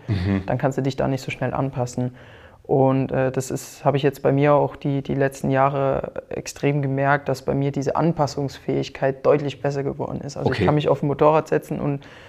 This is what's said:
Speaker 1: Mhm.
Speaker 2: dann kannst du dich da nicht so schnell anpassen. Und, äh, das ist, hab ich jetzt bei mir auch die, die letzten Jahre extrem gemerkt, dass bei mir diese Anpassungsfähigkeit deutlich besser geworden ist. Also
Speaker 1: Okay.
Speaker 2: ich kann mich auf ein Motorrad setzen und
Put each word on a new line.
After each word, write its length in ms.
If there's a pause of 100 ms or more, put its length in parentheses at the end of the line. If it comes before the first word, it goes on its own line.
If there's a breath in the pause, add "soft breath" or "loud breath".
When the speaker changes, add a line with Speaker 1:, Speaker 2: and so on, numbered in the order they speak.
Speaker 1:
Mhm. 380
Speaker 2:
dann 140
kannst 180
du 60
dich 140
da 120
nicht 140
so 80
schnell 240
anpassen. 600 (480 loud breath)
Und, 480
äh, 220
das 180
ist, 360
hab 80
ich 80
jetzt 200
bei 80
mir 220
auch 240
die, 260
die 120
letzten 360
Jahre 600 (160)
extrem 540
gemerkt, 480
dass 100
bei 140
mir 180
diese 240
Anpassungsfähigkeit 1300
deutlich 380
besser 200
geworden 380
ist. 160
Also 140
Speaker 1:
Okay. 100
Speaker 2:
ich 60
kann 80
mich 160
auf 120
ein 40
Motorrad 420
setzen 320
und 260 (220 loud breath)